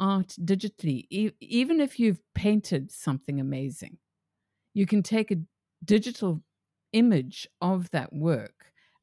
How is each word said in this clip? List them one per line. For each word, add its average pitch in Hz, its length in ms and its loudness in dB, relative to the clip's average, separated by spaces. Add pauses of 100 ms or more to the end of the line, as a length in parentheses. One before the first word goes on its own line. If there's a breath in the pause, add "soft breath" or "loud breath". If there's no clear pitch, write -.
art 190 420 0
digitally. 170 680 -2
E-, 214 280 -2
even 269 420 0
if 269 200 -2
you've 214 200 2 (140)
painted 202 560 0
something 139 480 -4
amazing, 139 600 -6 (760)
you 196 120 4
can 202 180 2
take 220 260 0
a 175 100 0 (440)
digital 208 580 0 (500)
image 208 540 2 (140)
of 180 320 -2
that 139 200 -4
work. 147 600 -4 (300)